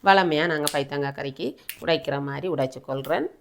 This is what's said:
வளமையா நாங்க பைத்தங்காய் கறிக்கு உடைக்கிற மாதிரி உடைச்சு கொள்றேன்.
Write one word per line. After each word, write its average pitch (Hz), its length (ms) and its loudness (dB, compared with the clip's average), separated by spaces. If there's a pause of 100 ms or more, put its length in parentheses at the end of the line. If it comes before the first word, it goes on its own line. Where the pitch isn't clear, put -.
வளமையா 175 440 6
நாங்க 147 220 0
பைத்தங்காய் 143 460 -2
கறிக்கு 143 280 -6 (360)
உடைக்கிற 160 440 0
மாதிரி 160 280 -4
உடைச்சு 165 240 -2 (100)
கொள்றேன். 147 360 -2 (140)